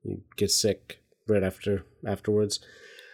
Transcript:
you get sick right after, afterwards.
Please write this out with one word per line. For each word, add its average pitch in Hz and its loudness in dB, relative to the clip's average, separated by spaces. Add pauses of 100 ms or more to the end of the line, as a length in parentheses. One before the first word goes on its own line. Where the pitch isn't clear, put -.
you 98 -8 (120)
get 101 0
sick - 0 (280)
right 104 4
after, 95 -2 (220)
afterwards. 104 0 (540)